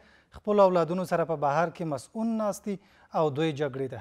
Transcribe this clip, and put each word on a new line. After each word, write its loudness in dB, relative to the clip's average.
خپلو 6
اولادونو 0
سره 0
په -6
بهر 2
کې -6
مسؤون -6
ناست -6
دي -8
او 2
دوی -2
جګړې -6
ته -12